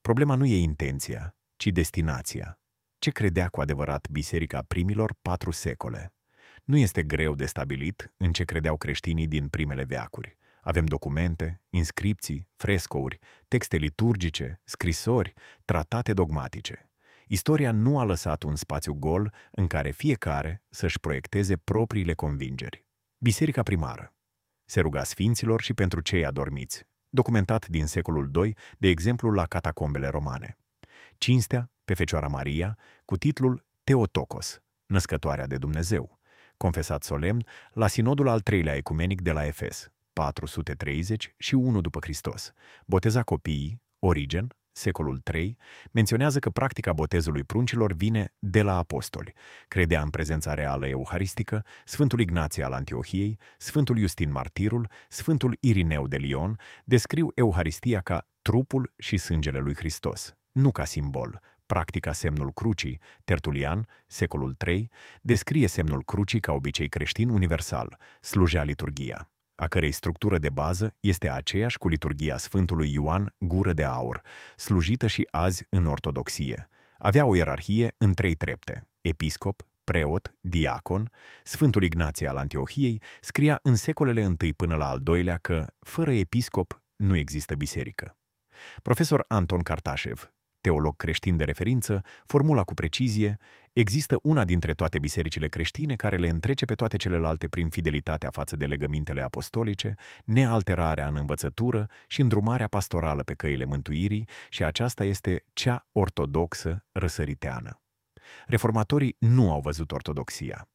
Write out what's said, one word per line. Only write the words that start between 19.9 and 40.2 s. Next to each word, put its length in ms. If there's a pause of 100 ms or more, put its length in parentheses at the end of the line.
fiecare 760
să-și 300
proiecteze 580
propriile 560
convingeri. 720 (320)
Biserica 460
primară. 500 (520)
Se 140
ruga 240
sfinților 580
și 120
pentru 280
cei 240
adormiți. 600 (220)
Documentat 580
din 180
secolul 460
doi, 260 (200)
de 100
exemplu, 420
la 160
catacombele 640
romane. 500 (600)
Cinstea 540 (140)
pe 80
Fecioara 340
Maria, 500 (280)
cu 120
titlul 480 (180)
Theotokos, 760 (240)
născătoarea 600
de 100
Dumnezeu. 640 (380)
Confesat 460
solemn 420 (260)
la 160
Sinodul 400
al 120
treilea 360
ecumenic 460
de 100
la 140
Efes, 460 (220)
patru 320